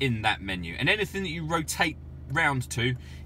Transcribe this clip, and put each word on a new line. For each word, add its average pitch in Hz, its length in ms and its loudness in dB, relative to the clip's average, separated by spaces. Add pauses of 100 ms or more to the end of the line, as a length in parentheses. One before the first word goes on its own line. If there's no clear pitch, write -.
in 117 220 2
that 104 180 4
menu. 90 360 -4
And 143 120 2
anything 196 340 0
that 175 60 -2
you 160 160 -4
rotate 170 500 0 (360)
round 143 400 2
to, 123 240 2 (300)